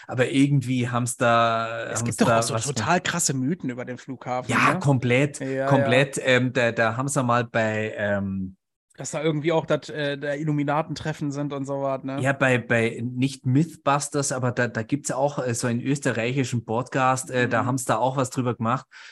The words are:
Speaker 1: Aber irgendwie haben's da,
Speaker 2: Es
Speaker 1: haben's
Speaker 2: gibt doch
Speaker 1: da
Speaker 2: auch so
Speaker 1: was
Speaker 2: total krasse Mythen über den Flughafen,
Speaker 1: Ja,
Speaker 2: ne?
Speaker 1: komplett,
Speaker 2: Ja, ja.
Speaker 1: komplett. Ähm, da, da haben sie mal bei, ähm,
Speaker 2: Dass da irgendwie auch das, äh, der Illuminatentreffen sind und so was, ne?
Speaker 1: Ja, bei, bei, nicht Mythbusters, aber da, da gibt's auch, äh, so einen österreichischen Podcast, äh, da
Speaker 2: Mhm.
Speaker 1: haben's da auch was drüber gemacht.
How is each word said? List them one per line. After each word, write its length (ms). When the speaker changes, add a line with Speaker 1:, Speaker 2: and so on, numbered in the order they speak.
Speaker 1:
Aber 220
irgendwie 600
haben's 280
da, 680
Speaker 2:
Es 140
Speaker 1:
haben's 60
Speaker 2:
gibt 160
doch 60
Speaker 1:
da 120
Speaker 2:
auch 40
so 100
Speaker 1:
was 120
Speaker 2:
total 360
krasse 320
Mythen 360
über 140
den 140
Flughafen, 540
Speaker 1:
Ja, 240
Speaker 2:
ne? 40
Speaker 1:
komplett, 600
Speaker 2:
Ja, 80
ja. 180
Speaker 1:
komplett. 580
Ähm, 300
da, 180
da 260
haben 100
sie 160
mal 220
bei, 520
ähm, 600
Speaker 2:
Dass 160
da 100
irgendwie 300
auch 140
das, 240
äh, 280
der 220
Illuminatentreffen 920
sind 220
und 120
so 160
was, 220
ne? 160
Speaker 1:
Ja, 140
bei, 240
bei, 460
nicht 420
Mythbusters, 840
aber 200
da, 160
da 140
gibt's 300
auch, 260
äh, 160
so 140
einen 140
österreichischen 840
Podcast, 640
äh, 180
da 140
Speaker 2:
Mhm. 60
Speaker 1:
haben's 180
da 120
auch 200
was 140
drüber 240
gemacht. 320